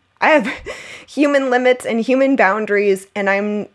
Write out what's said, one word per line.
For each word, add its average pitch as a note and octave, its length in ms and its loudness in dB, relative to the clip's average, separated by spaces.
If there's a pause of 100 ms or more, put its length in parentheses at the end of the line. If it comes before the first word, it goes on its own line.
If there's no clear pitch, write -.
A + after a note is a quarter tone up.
(200)
I B3 100 2
have C#4+ 180 2 (320)
<laughs> - 260 -20
human C#4 420 0
limits B3+ 380 0
and A3+ 140 -2
human C4 340 2
boundaries, G3+ 800 0
and G3 160 -2
I'm, G#3 440 -4